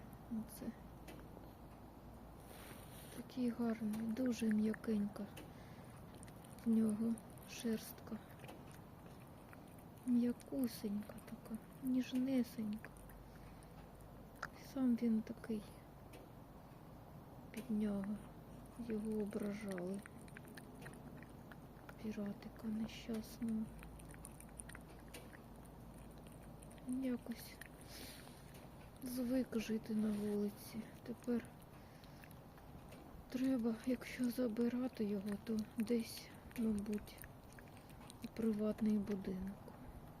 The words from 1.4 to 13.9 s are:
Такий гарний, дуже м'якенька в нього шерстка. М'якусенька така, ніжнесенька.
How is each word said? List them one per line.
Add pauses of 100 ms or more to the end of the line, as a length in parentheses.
Такий
гарний, (140)
дуже
м'якенька (1400)
в
нього (380)
шерстка. (1900)
М'якусенька (100)
така, (220)
ніжнесенька. (1800)